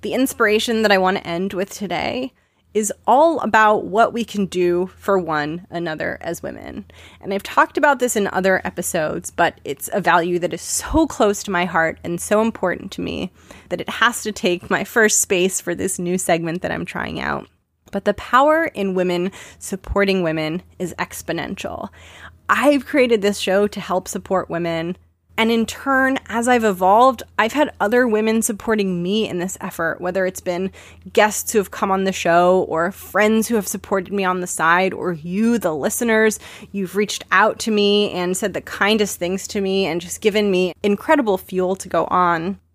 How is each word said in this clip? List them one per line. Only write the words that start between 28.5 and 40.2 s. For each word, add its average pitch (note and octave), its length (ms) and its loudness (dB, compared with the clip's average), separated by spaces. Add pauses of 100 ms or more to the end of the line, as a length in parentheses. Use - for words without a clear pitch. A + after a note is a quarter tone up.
me G3+ 260 0
in F3+ 100 -4
this F3+ 220 -6
effort, E3+ 400 -4
whether F#3 260 -2
it's F#3 160 -6
been F#3 280 -2 (400)
guests - 420 2
who A3+ 60 4
have F#3+ 120 0
come G3+ 200 -2
on F#3+ 140 2
the F#3+ 80 0
show F3+ 560 4
or E3+ 240 0
friends G#3+ 560 2
who A#3+ 60 0
have G3+ 120 0
supported F#3+ 460 -4
me G3+ 120 0
on F3+ 160 0
the F3+ 60 -4
side, F3 460 2
or F3 220 -4
you, G3 440 0
the E3+ 160 0
listeners, A3 640 2 (320)
you've F#3+ 260 -6
reached - 360 -2
out G3+ 280 4
to A3+ 100 -4
me G#3 420 2
and F3+ 240 -2
said G3 160 -4
the D#3+ 80 -6
kindest G#3 580 0
things F#3 300 -6
to G#3 120 -4
me F#3+ 260 0
and E3 160 -2
just - 180 -12